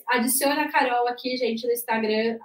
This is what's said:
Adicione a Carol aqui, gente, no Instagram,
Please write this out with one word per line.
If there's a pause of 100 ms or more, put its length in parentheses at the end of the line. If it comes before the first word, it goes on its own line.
Adicione
a
Carol
aqui,
gente,
no
Instagram,